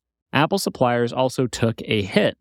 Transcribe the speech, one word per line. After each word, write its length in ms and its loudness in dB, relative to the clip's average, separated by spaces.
Apple 260 2
suppliers 560 0
also 320 0
took 400 -2
a 160 0
hit, 380 0